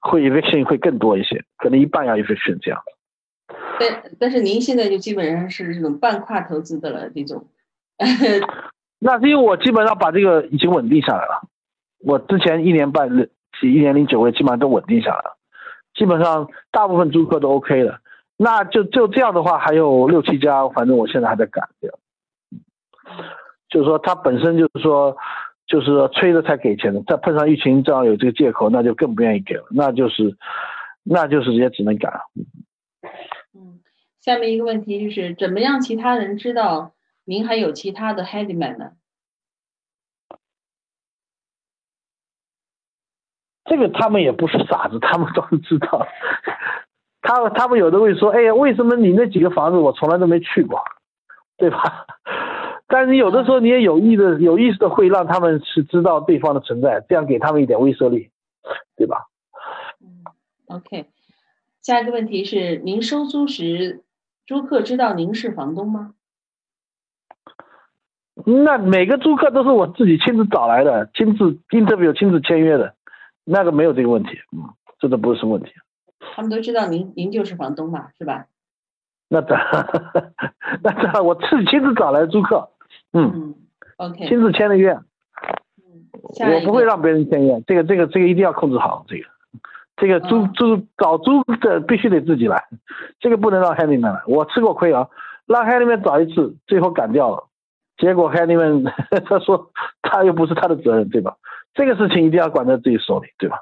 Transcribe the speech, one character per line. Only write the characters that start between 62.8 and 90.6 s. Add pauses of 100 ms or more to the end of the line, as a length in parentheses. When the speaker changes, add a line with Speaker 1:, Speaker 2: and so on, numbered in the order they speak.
Speaker 2:
您
收
租
时， (420)
租
客
知
道
您
是
房
东
吗？ (2250)
Speaker 1:
那
每
个
租
客
都
是
我
自
己
亲
自
找
来
的，
亲
自 (120)
interview、
亲
自
签
约
的， (500)
那
个
没
有
这
个
问
题， (220)
嗯， (300)
这
都
不
是
什
么
问
题。 (640)
Speaker 2:
他
们
都
知
道
您，
您
就
是
房
东
嘛， (100)
是
吧？ (840)
Speaker 1:
那
当
然，
<laughs>
那
当
然，
我
自
己
亲
自
找
来
的
租
客， (420)
嗯，
Speaker 2:
嗯， (440)
OK。
Speaker 1:
亲
自
签
的
约。
Speaker 2:
嗯，
下
一
个。
Speaker 1:
我
不
会
让
别
人
签
约，
这
个，
这
个，
这
个
一
定
要
控
制
好，
这
个， (720)
这
个
租，
Speaker 2:
嗯。
Speaker 1:
租， (120)